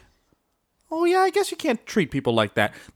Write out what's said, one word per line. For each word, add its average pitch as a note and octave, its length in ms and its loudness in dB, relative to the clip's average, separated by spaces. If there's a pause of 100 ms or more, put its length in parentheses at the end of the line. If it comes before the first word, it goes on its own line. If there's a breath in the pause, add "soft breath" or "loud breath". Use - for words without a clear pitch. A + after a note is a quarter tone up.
(920)
"Oh, E4 160 0
yeah, F#4 140 4
I F#4+ 100 2
guess G4+ 200 -2
you F4+ 60 -10
can't B3 300 -4
treat F3+ 240 -2
people B2+ 240 -2
like G#2+ 200 0
that." G#2 200 0 (220 loud breath)